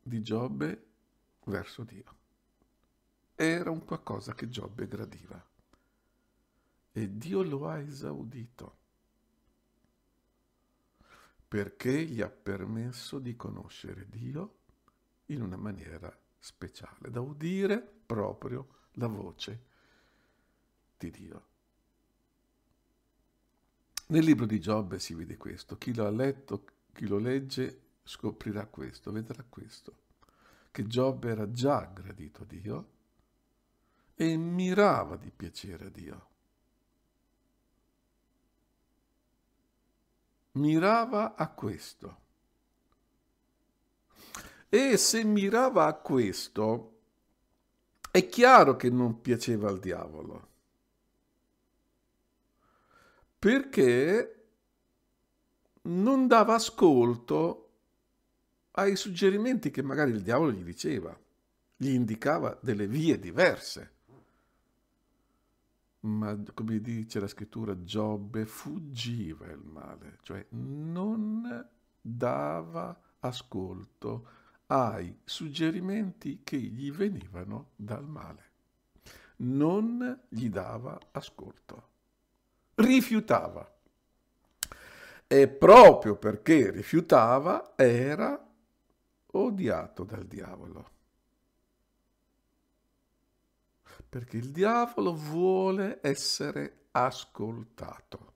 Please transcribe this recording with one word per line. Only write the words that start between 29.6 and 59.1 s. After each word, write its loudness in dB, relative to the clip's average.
che -8
Giobbe -2
era -4
già -2
gradito -18
a -16
Dio -12
e -2
mirava 0
di -16
piacere -16
a -16
Dio. -20
Mirava 2
a -4
questo. -12
E 4
se 2
mirava 2
a 0
questo, -2
è 4
chiaro 8
che 0
non 0
piaceva -2
al -4
diavolo, -10
perché 2
non 2
dava 6
ascolto 4
ai 2
suggerimenti 0